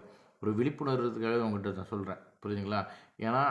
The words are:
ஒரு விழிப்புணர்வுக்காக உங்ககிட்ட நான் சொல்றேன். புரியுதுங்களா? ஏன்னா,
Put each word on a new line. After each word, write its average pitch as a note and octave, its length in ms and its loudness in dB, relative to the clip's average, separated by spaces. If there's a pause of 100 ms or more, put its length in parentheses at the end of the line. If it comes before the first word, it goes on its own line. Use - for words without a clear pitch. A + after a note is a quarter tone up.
(420)
ஒரு G#2+ 120 0
விழிப்புணர்வுக்காக A#2+ 840 2
உங்ககிட்ட G#2 340 2
நான் F#2 160 -4
சொல்றேன். F#2+ 320 -4 (280)
புரியுதுங்களா? G2+ 400 0 (320)
ஏன்னா, A#2 340 2